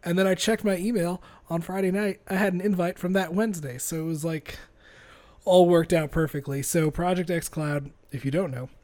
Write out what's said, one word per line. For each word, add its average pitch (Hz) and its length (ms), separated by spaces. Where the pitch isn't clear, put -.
And 175 140
then 190 80
I 190 80
checked 220 280
my 196 140
email 185 440
on 165 120
Friday 190 300
night. 202 380
I 190 60
had 190 180
an 180 80
invite 185 380
from 180 140
that 185 200
Wednesday, 170 460
so 160 220
it 160 40
was, 160 200
like, 160 340
all 180 220
worked 170 260
out 156 180
perfectly. 143 500
So 156 300
Project 180 380
xCloud, 151 640
if 135 140
you 135 60
don't 165 200
know 127 180